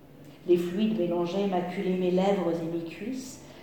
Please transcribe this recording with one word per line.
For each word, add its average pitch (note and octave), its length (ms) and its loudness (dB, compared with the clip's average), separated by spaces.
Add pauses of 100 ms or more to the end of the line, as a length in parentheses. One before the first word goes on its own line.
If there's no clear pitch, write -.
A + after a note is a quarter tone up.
(480)
Les F3 100 8
fluides F3 420 0
mélangeaient, F3 480 0
maculaient F#3 500 0
mes F3+ 140 2
lèvres F3+ 400 4
et E3 260 -2
mes E3 60 -6
cuisses, - 580 -10 (220)